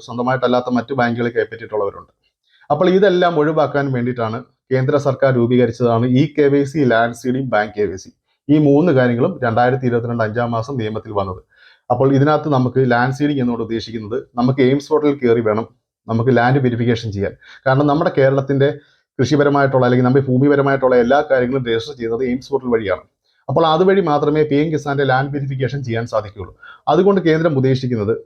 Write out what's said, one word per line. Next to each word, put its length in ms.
സ്വന്തമായിട്ടല്ലാത്ത 720
മറ്റു 220
ബാങ്കുകളിൽ 380
കൈപ്പറ്റിയിട്ടുള്ളവരുണ്ട്. 760
അപ്പോൾ 140
ഇതെല്ലാം 440
ഒഴിവാക്കാൻ 540
വേണ്ടിയിട്ടാണ് 440
കേന്ദ്ര 240
സർക്കാർ 340
രൂപീകരിച്ചതാണ് 640
ഈ 20
കെ 160
വൈ 120
സി, 80
ലാൻഡ് 300
സീഡിംഗ്, 320
ബാങ്ക് 240
കെ 120
വൈ 140
സി. 60
ഈ 100
മൂന്ന് 300
കാര്യങ്ങളും 360
രണ്ടായിരത്തി 460
ഇരുപത്തിരണ്ട് 380
അഞ്ചാം 280
മാസം 260
നിയമത്തിൽ 380
വന്നത്. 220
അപ്പോൾ 240
ഇതിനകത്ത് 400
നമുക്ക് 240
ലാൻഡ് 240
സീഡിംഗ് 260
എന്നുകൊണ്ട് 240
ഉദ്ദേശിക്കുന്നത് 520
നമുക്ക് 280
എയിംസ് 240
പോർട്ടലിൽ 320
കയറി 260
വേണം 180
നമുക്ക് 300
ലാൻഡ് 260
വെരിഫിക്കേഷൻ 500
ചെയ്യാൻ. 180
കാരണം 260
നമ്മുടെ 280
കേരളത്തിൻ്റെ 500
കൃഷിപരമായിട്ടുള്ള 680
അല്ലെങ്കിൽ 220
നമ്മുടെ 200
ഭൂമിപരമായിട്ടുള്ള 720
എല്ലാ 160
കാര്യങ്ങളും 380
രജിസ്റ്റർ 300
ചെയ്യുന്നത് 300
എയിംസ് 240
പോർട്ടൽ 220
വഴിയാണ്. 300
അപ്പോൾ 240
അതുവഴി 380
മാത്രമേ 400
പി 100
എം 120
കിസാന്റെ 380
ലാൻഡ് 240
വെരിഫിക്കേഷൻ 520
ചെയ്യാൻ 260
സാധിക്കുകയുള്ളൂ. 400
അതുകൊണ്ട് 340
കേന്ദ്രം 340
ഉദ്ദേശിക്കുന്നത് 520